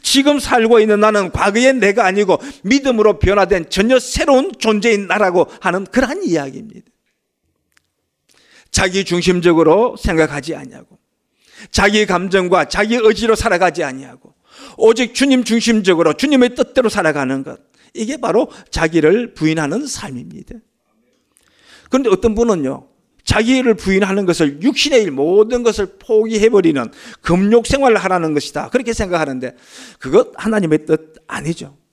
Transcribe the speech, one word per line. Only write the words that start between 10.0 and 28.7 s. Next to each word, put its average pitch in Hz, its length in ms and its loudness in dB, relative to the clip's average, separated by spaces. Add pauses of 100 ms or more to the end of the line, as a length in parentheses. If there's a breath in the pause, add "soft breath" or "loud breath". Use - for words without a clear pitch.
아니하고 - 440 -20 (720 loud breath)
자기 208 360 0
감정과 180 640 0
자기 214 260 -2
의지로 220 400 2
살아가지 175 500 0
아니하고 131 480 -14 (460 loud breath)
오직 226 340 2
주님 262 320 2
중심적으로 190 680 0
주님의 254 400 2
뜻대로 254 340 0
살아가는 143 540 -2
것, 131 180 -16 (320 soft breath)
이게 233 240 -8
바로 208 340 -2 (200 loud breath)
자기를 165 640 0
부인하는 160 520 -4
삶입니다. 143 680 -14 (1400 soft breath)
그런데 262 180 0
어떤 208 260 2
분은요, 175 540 -2 (400)
자기를 240 460 2
부인하는 190 500 -2
것을 160 380 -2
육신의 269 400 2
일 180 80 -2
모든 202 520 0
것을 208 360 -4
포기해버리는 214 840 2 (380 loud breath)
금욕 202 460 2
생활을 262 320 2
하라는 175 340 -2
것이다, 139 380 -6